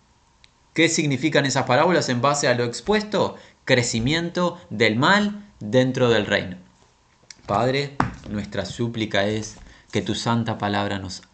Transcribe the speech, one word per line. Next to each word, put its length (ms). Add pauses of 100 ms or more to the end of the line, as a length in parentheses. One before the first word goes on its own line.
(760)
¿Qué 140
significan 580
esas 180
parábolas 440
en 120
base 280
a 60
lo 100
expuesto? 720 (280)
Crecimiento 960 (120)
del 260
mal 520 (120)
dentro 500
del 160
reino. 300 (920)
Padre, 500 (320)
nuestra 360
súplica 600
es 320 (360)
que 100
tu 140
santa 420
palabra 400
nos 240 (120)